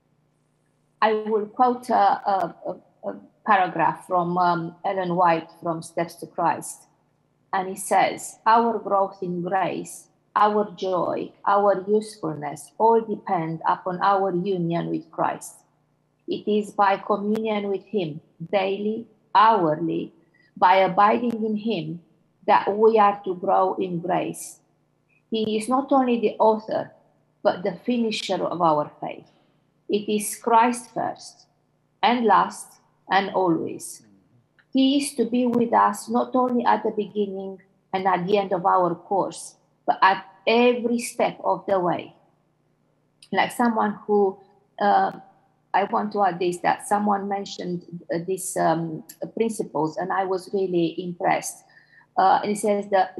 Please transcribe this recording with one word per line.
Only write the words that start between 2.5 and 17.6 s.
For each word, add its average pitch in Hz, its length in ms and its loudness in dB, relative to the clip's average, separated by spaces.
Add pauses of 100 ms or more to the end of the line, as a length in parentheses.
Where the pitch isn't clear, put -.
a, - 420 -14
a 202 80 -8 (300)
paragraph 175 600 2
from, 175 300 0
um, 170 360 0 (100)
Ellen 185 300 -2
White 170 360 2 (120)
from 165 200 -4
Steps - 340 -6
to 156 100 -16
Christ. - 600 -4 (640)
And 190 160 -4
he 190 80 -10
says, - 680 -2
"Our 233 340 4
growth 196 440 -2
in 175 200 -4
grace, 175 640 -4 (260)
our 208 420 2
joy, 185 540 -2 (160)
our 202 400 2
usefulness 156 920 -4
all 226 220 6
depend 180 680 -4
upon 175 340 -2
our 196 320 2
union 170 560 -2
with 160 220 -6
Christ. - 460 -6 (680)
It 175 240 -4
is 208 220 0
by 196 240 2
communion 208 720 -2